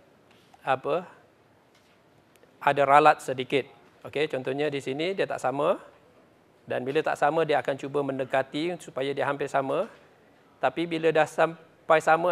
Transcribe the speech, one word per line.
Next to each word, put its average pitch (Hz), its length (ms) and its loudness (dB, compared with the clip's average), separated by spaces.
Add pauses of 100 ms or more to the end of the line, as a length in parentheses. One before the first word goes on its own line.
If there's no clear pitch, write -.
(600)
apa, 143 400 -2 (1600)
ada 143 240 2
ralat 151 400 6
sedikit. 131 400 -2 (400)
Okey, 143 260 -4
contohnya 135 400 -4
di 143 80 -6
sini 147 320 -4
dia 190 160 -4
tak 120 160 -6
sama. 143 400 0 (800)
Dan 123 240 -6
bila 147 160 0
tak 147 160 -2
sama, 160 240 2
dia 147 160 0
akan 139 160 -4
cuba 143 240 -6
mendekati 135 800 -4
supaya 139 320 -8
dia 135 160 -4
hampir 143 240 -6
sama. 143 400 -2 (720)
Tapi 165 240 -2
bila 160 240 0
dah 156 160 4
sampai - 720 0
sama 165 320 4